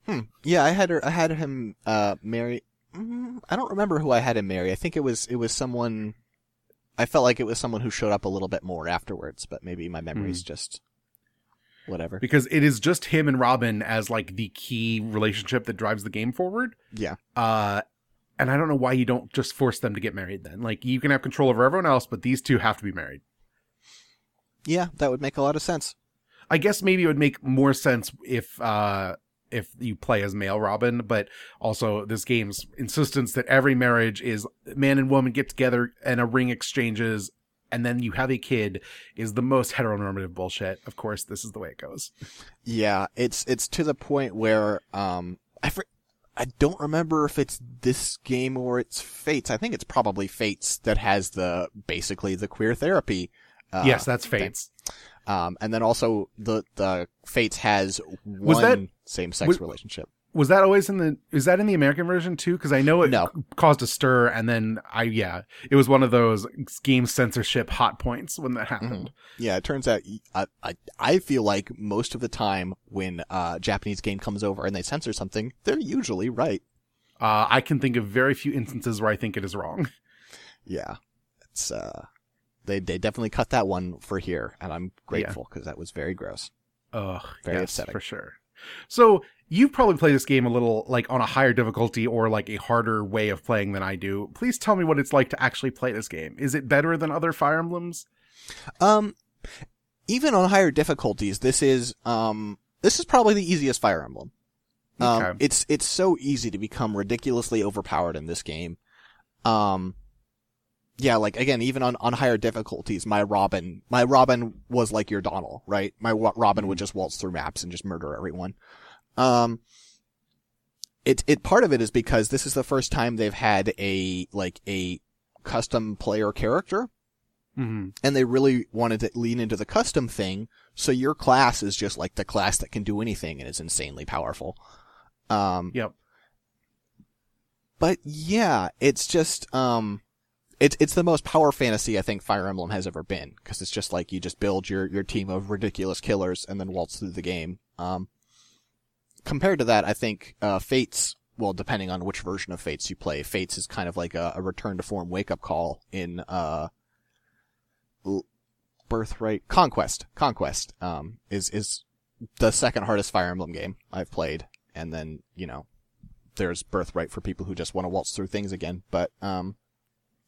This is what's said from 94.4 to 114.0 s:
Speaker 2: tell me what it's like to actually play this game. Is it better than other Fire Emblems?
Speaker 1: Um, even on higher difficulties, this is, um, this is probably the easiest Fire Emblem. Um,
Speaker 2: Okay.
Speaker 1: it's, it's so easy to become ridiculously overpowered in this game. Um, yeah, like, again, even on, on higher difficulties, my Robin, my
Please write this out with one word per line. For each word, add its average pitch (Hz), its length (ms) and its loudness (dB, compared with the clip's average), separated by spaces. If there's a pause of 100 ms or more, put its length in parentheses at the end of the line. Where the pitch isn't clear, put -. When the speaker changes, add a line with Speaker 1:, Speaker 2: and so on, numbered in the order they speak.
Speaker 2:
tell 214 160 2
me 180 80 2
what 156 160 2
it's 139 140 -2
like 135 180 4
to 143 100 -4
actually 127 300 0
play 127 200 -2
this 110 160 -6
game. 80 300 -10
Is 135 160 -2
it 139 140 -4
better 147 300 4
than 156 120 -4
other 160 240 0
Fire 151 240 2
Emblems? 175 480 -6 (720)
Speaker 1:
Um, 208 360 6 (920)
even 254 280 4
on 185 160 6
higher 196 180 8
difficulties, 131 680 0
this 127 240 2
is, 127 320 4 (100)
um, 110 540 -2 (240)
this - 160 4
is - 60 -6
probably 220 280 6
the 185 180 0
easiest 139 300 2
Fire 90 220 2
Emblem. - 280 -14 (680)
Um, 120 240 4
Speaker 2:
Okay. 90 220 -2
Speaker 1:
it's, - 240 0
it's 147 180 0
so 185 320 2
easy 123 320 -2
to 95 80 -8
become 107 360 -4
ridiculously 113 680 0
overpowered 90 540 -2
in 78 100 -8
this 85 160 -6
game. 85 340 -8 (680)
Um, 98 500 2 (1080)
yeah, 123 140 4
like, 107 240 2
again, 127 220 2
even 131 200 0
on, 123 200 2
on 120 100 2
higher 120 260 2
difficulties, 107 680 -4
my 104 180 2
Robin, 98 640 0
my 123 140 4